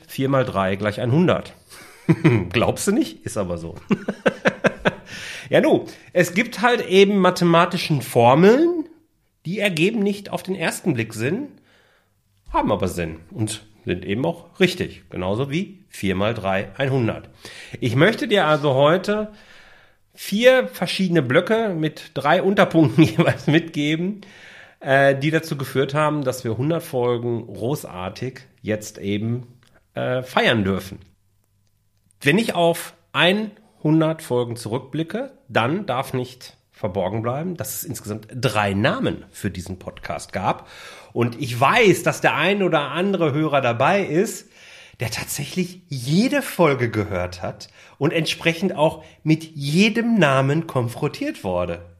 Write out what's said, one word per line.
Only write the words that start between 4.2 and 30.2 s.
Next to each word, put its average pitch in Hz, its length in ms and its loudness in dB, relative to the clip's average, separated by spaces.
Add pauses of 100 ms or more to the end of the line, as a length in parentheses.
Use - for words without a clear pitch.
Ja, 143 100 4
du, 247 240 2 (300)
es 175 180 2
gibt 202 300 -4
halt 247 260 2
eben 196 300 6
mathematischen 175 840 2
Formeln, 214 840 6 (600)
die 196 140 -6
ergeben 202 400 0
nicht 202 280 -2
auf - 140 -8
den 185 120 -6
ersten 185 380 -2
Blick 113 220 -2
Sinn, 160 340 -4 (1040)
haben - 180 0
aber 98 160 0
Sinn 82 340 -6 (100)
und 113 340 -6 (220)
sind 92 180 -4
eben 117 220 -4
auch - 340 -6
richtig. - 480 -2
Genauso 101 420 -4
wie 185 380 -8
vier 95 280 -4
mal 104 180 0
drei 98 420 -4
einhundert. 127 540 -2 (500)
Ich 117 160 0
möchte 226 320 2
dir 196 180 2
also 147 280 2
heute 190 580 2 (800)
vier 240 560 4
verschiedene 170 540 0
Blöcke 190 480 2
mit 156 420 -4
drei 151 300 2
Unterpunkten 185 640 6
<laughs> - 120 0
jeweils 147 300 2
mitgeben, 160 720 0 (600)
äh, 139 360 4
die 143 140 0
dazu 156 260 -2
geführt 135 380 -2
haben, 151 300 0
dass 123 200 -4
wir 110 140 -4
hundert 156 240 -2
Folgen 120 640 -2
großartig 107 920 -8 (200)
jetzt - 380 -6
eben, 113 480 -4 (480)
äh, 127 280 -4